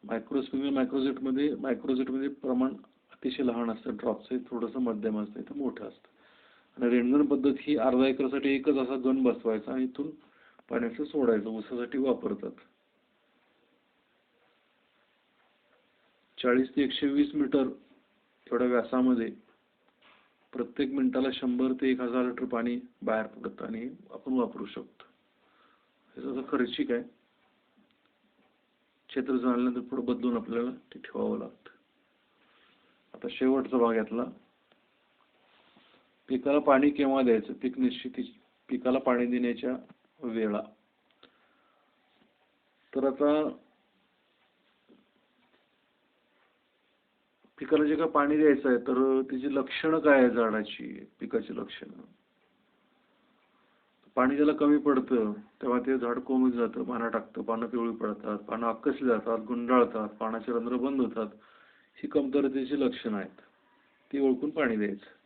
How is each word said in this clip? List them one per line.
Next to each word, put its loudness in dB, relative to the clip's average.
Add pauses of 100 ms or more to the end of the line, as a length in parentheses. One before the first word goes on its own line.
मायक्रो -4
स्प्रिंकलर, -4
मायक्रोजेटमध्ये, 0
मायक्रोजेटमध्ये -2
प्रमाण -2 (380)
अतिशय -6
लहान 0
असतं, -8
ड्रॉपचं -4
हे -2 (100)
थोडंसं -6
मध्यम -2
असतं, -8
इथं -12
मोठं -6
असतं. -18 (720)
आणि 2
रेनगन 4
पद्धत 2
ही -2
अर्धा 4
एकरसाठी 0
एकच 2
असा -2
गन 2
बसवायचा 0
आणि -2
इथून -6 (600)
पाणी -2
असं -6
सोडायचं, 0
ऊसासाठी -8
वापरतात. -2 (4000)
चाळीस 4
ते 2
एकशे -2
वीस 2
मीटर 2 (840)
एवढ्या 2
व्यासामध्ये 2 (1200)
प्रत्येक -4
मिनिटाला 2
शंभर 0 (100)
ते 2
एक 0
हजार 0
लिटर -4
पाणी -2 (220)
बाहेर -2
पडतं -12
आणि -8 (220)
आपण -8
वापरू -2
शकतो. -16 (1120)
हे -14
जसं -8 (100)
खर्चिक -2
आहे, -2 (2000)
क्षेत्र -2
झाल्यानंतर 0
पुढे -6
बदलून -2
आपल्याला -4
ते -18
ठेवावं -4
लागतं. -14 (1400)
आता -10
शेवटचा 0
भाग 4
यातला, -2 (2000)
पिकाला 2
पाणी 6
केव्हा 2
द्यायचं, 4
पीक -6
निश्चिती, -4 (280)
पिकाला 0
पाणी 2
देण्याच्या -2 (460)
वेळा. -2 (2250)
तर 2
आता 2 (4000)
पिकाला 4
जे 4
काय 0
पाणी 4
द्यायचं 6
आहे, 6
तर 2 (100)
तिची -4
लक्षणं 0
काय 8
आहे 8
झाडाची, -2 (140)
पिकाची -4
लक्षणं? -12 (2250)
पाणी 4
ज्याला 4
कमी 6
पडतं, 2 (280)
तेव्हा 2
ते 0
झाड -2
कोमेजून 2
जातं, -6
पानं -4
टाकतं, -4
पानं -2
पिवळी -2
पडतात, -6
पानं -4
आकसली -2
जातात, 2
गुंडाळतात, 2
पानाचे -6
रंध्र -2
बंद 0
होतात, -2 (680)
ही -10
कमतरतेची 0
लक्षणं -2
आहेत, -10 (680)
ती -4
ओळखून 2
पाणी 0
द्यायचं. -4